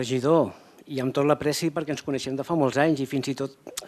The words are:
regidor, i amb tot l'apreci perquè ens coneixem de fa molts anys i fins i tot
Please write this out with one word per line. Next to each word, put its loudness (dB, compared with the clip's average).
regidor, 2
i -6
amb -2
tot 2
l'apreci 0
perquè -4
ens -6
coneixem -4
de -6
fa 0
molts 2
anys 2
i 0
fins -2
i -4
tot -6